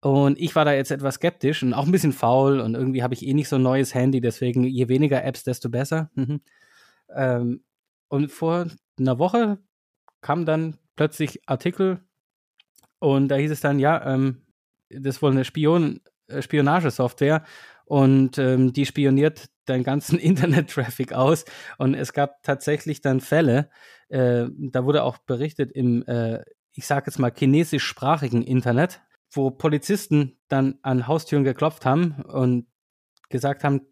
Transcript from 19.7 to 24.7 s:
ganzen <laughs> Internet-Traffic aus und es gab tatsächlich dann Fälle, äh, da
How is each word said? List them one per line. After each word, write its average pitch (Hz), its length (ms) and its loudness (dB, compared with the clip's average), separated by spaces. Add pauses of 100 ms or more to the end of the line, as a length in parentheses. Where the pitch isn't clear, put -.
ganzen 143 340 0
<laughs> - 0 -
Internet-Traffic 139 960 0
aus 147 320 2 (340)
und 135 160 2
es 135 180 -6
gab - 300 -2
tatsächlich 147 580 -4
dann 131 200 0
Fälle, 147 500 2 (380)
äh, 123 420 0
da 127 340 -4